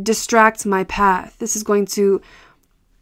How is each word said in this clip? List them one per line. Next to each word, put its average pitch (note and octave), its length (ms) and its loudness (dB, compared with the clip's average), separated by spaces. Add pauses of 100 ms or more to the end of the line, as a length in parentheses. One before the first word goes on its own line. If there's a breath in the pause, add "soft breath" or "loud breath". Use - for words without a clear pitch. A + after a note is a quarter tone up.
distract A3 640 2
my F#3+ 200 0
path. F#3+ 540 -2
This A3+ 180 -6
is G#3+ 60 -8
going G3+ 240 0
to G3 340 0 (800 soft breath)